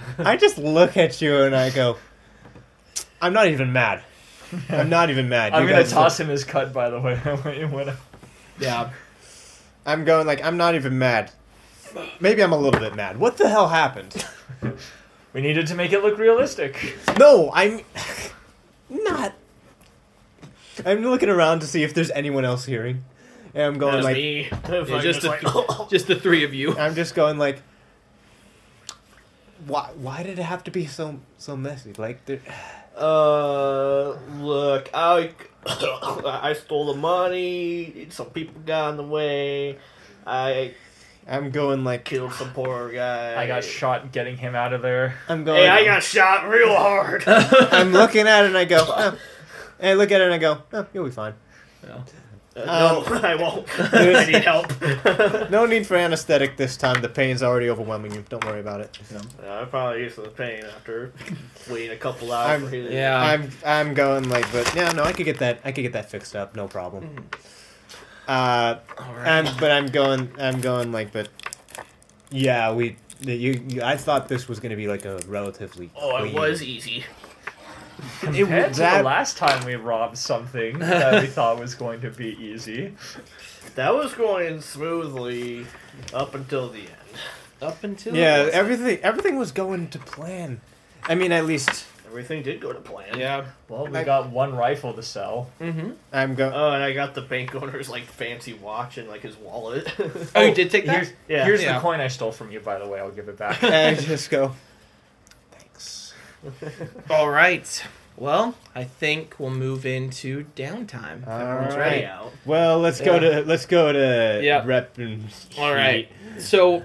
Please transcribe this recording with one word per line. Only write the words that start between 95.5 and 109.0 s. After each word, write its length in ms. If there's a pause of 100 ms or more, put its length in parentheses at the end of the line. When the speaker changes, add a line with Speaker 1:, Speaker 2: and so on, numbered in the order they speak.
Speaker 3:
Mm-hmm. 340 (180)
Speaker 2:
I'm 240
go- 180
Speaker 4:
Oh, 180
and 120
I 100
got 220
the 80
bank 320
owner's, 340
like, 140
fancy 500
watch 460
and, 100
like, 120
his 140
wallet. 600
<laughs> 40 (360)
Speaker 3:
Oh, 80
you 80
Speaker 1:
Oh, 20
Speaker 3:
did 160
take 160
that? 100
Speaker 1:
here's, 180 (140)
Speaker 4:
Yeah. 180
Speaker 1:
here's 180
Speaker 3:
Yeah. 100
Speaker 1:
the 60
coin 220
I 80
stole 220
from 200
you, 80
by 180
the 100
way. 120
I'll 100
give 200
it 100
back. 240
Speaker 2:
<laughs> 0
I 320
just 340
go, 220 (1000)
"Thanks." 640 (960)
Speaker 3:
All 220
right. 520 (320)
Well, 380 (220)
I 80
think 560